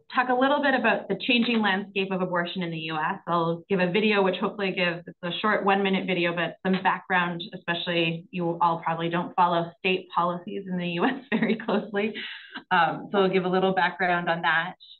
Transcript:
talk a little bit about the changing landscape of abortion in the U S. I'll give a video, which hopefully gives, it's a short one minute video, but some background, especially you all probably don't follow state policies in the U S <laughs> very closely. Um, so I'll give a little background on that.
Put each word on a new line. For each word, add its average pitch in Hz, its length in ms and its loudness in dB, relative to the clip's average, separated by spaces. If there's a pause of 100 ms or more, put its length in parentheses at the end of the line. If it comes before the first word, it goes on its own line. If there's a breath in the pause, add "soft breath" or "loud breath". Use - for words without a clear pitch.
(140)
talk 247 160 2
a 254 40 2
little 269 280 2
bit 277 120 2
about 220 320 0
the 185 140 -2
changing 240 400 2
landscape 196 500 -2
of 185 120 -2
abortion 175 400 -2
in 170 80 -4
the 160 80 -6
U 160 180 -6
S. 165 300 -2
I'll 170 420 0
give 196 100 2
a 180 140 0
video, 208 300 4
which 185 180 2
hopefully 190 300 -4
gives, 175 360 -2
it's 175 160 -18
a 175 200 -6
short 214 240 0
one 196 160 4
minute 190 240 2
video, 175 280 0
but 170 300 -4
some 185 180 2
background, 180 600 0 (120)
especially 170 760 -2
you 170 320 -2
all 165 200 2
probably 165 280 -2
don't 170 260 -2
follow 170 340 2 (100)
state 185 360 0
policies 180 500 -2
in 180 120 -4
the 175 140 -2
U 170 120 0
S - 200 -2
<laughs> - 60 -12
very 214 260 2
closely. 208 580 -2 (560 loud breath)
Um, 160 420 2
so 202 60 2
I'll 190 100 4
give 185 160 2
a 180 60 -2
little 185 240 2
background 175 560 0
on 170 100 0
that. 170 360 0 (240 loud breath)